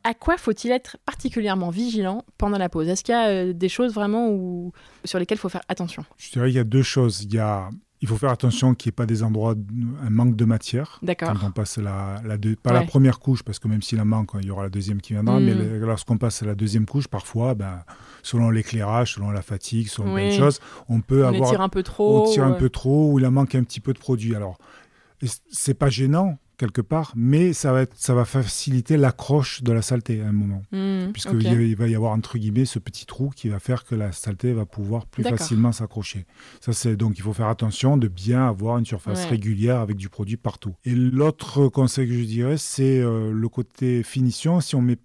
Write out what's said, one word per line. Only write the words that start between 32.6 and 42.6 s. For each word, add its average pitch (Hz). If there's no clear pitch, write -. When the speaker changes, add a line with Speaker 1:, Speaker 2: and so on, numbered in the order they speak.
Speaker 2:
ce -
petit -
trou 139
qui -
va 101
faire 127
que 120
la 104
saleté 110
va 110
pouvoir 110
plus -
Speaker 1:
D'accord. 110
Speaker 2:
facilement 117
s'accrocher. 107
Ça, 120
c'est, 110
donc, 104
il 95
faut 107
faire 110
attention 113
de 117
bien 110
avoir 110
une 113
surface 180
Speaker 1:
Ouais. 170
Speaker 2:
régulière 110
avec 104
du 95
produit 107
partout. -
Et 123
l'autre 135
conseil 131
que 123
je 120
dirais, 120
c'est, 135